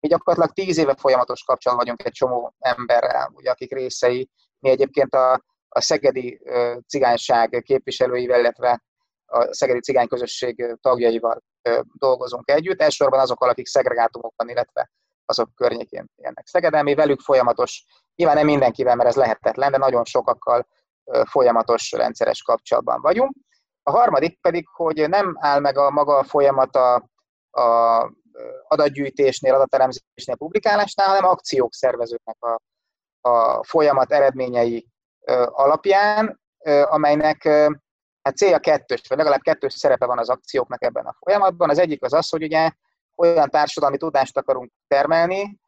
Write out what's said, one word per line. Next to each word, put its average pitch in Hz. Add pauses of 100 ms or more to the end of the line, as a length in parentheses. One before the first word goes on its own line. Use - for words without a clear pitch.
Mi 151
gyakorlatilag 165
tíz 185
éve 139
folyamatos 123
kapcsolatban 123
vagyunk 120
egy 117
csomó 123
emberrel, 123
ugye, 127
akik 123
részei. 127 (280)
Mi 135
egyébként 135
a, 131 (360)
a 123
szegedi, 127
ö, 120 (120)
cigányság 120
képviselőivel, 123
illetve 120 (440)
a 120
szegedi 123
cigány 123
közösség, 123
ö, 120
tagjaival, 117 (200)
ö, 120 (180)
dolgozunk 123
együtt. 160
Elsősorban 139
azokkal, 127
akik 120
szegregátumokban, 117
illetve - (340)
azok -
környékén 117 (100)
élnek -
Szegeden. 156
Mi 143
velük 143
folyamatos, 123 (300)
nyilván 156
nem 151
mindenkivel, 127
mert 120
ez 117
lehetetlen, 127
de 135
nagyon 127
sokakkal, 120 (380)
ö, 123
folyamatos, 117
rendszeres 117
kapcsolatban 120
vagyunk. 226 (480)
A -
harmadik 170
pedig, 170
hogy 156
nem 190
áll 143
meg 139
a 139
maga 143
a 131
folyamat 135
a, 127 (560)
a, 127 (720)
ö, 120 (200)
adatgyűjtésnél, 139
adatelemzésnél, 131
publikálásnál, 202
hanem 190
akciók 151
szervezőknek 117
a, 117 (680)
a 117
folyamat 143
eredményei, 123 (380)
ö, 123
alapján, 196 (240)
ö, 143
amelynek, 151
ö, 151 (520)
hát 139
célja 175
kettős, 139
vagy 131
legalább 147
kettős 151
szerepe 131
van 120
az 117
akcióknak 127
ebben 120
a -
folyamatban. 185
Az 147
egyik 160
az 123
az, 165
hogy 160
ugye 160 (460)
olyan 170
társadalmi 147
tudást 143
akarunk 127 (160)
termelni 170